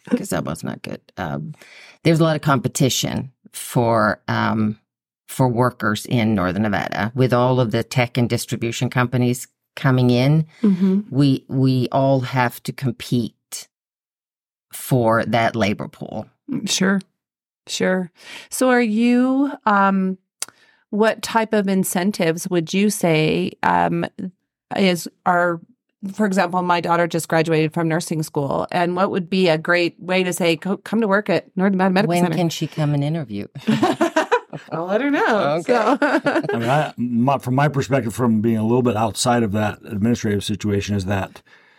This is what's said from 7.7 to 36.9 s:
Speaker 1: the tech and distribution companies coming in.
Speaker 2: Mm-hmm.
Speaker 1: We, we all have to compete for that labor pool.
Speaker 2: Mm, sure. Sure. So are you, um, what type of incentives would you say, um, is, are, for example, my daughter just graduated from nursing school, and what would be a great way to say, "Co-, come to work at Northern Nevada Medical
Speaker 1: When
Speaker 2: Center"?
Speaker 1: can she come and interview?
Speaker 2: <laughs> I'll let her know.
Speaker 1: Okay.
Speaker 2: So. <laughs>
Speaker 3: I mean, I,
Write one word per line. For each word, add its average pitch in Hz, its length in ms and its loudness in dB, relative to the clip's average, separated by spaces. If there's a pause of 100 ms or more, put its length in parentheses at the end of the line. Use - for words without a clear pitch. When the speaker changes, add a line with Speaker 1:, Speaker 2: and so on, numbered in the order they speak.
Speaker 1:
the 113 120 -2
tech - 340 -2
and 120 120 2
distribution 117 600 -4
companies 123 580 -2 (300)
coming 127 320 2
in. 143 360 4 (160)
Speaker 2:
Mm-hmm. 190 480 2
Speaker 1:
We, 135 380 2
we 131 460 2
all 135 280 4
have 123 420 -2
to - 100 -8
compete - 920 -6 (1040)
for 113 540 0
that 113 300 0
labor 104 320 -2
pool. - 400 -12 (240)
Speaker 2:
Mm, - 180 -6
sure. 190 320 0 (640)
Sure. 185 440 -2 (400)
So 254 180 0
are 247 120 4
you, 247 720 2 (140)
um, 196 540 2 (720)
what 214 320 0
type 226 280 0
of 208 160 2
incentives 185 800 0
would 175 280 -2
you 202 160 2
say, 160 640 0 (100)
um, 175 420 2 (720)
is, 180 320 0 (160)
are, 175 340 2 (540)
for 214 140 0
example, 185 340 0
my 175 180 2
daughter 175 280 0
just 165 200 -4
graduated 160 460 2
from 170 140 -2
nursing 160 340 -2
school, 147 500 -4
and 175 240 0
what 190 140 0
would 175 220 -4
be 185 160 2
a 160 100 4
great 175 420 0
way 185 240 -2
to 180 80 -2
say, 170 260 0
"Co-, 190 200 -4
come - 240 -4
to 220 60 0
work 202 200 0
at 175 200 0 (100)
Northern 185 220 2
Nevada 185 140 2
Medical 185 160 2
Speaker 1:
When 175 160 2
Speaker 2:
Center"? 165 100 -2
Speaker 1:
can 170 140 0
she 156 180 -4
come 147 260 -2
and 143 100 0
interview? 143 440 -6 (100)
Speaker 2:
<laughs> - 100 -6 (1040)
I'll 165 140 -6
let 208 160 -2
her 277 100 0
know. 240 480 2
Speaker 1:
Okay. 202 140 0
Speaker 2:
So. 226 260 2
<laughs> - 20 0
Speaker 3:
I 311 560 0
mean, 117 120 -2
I, 143 280 2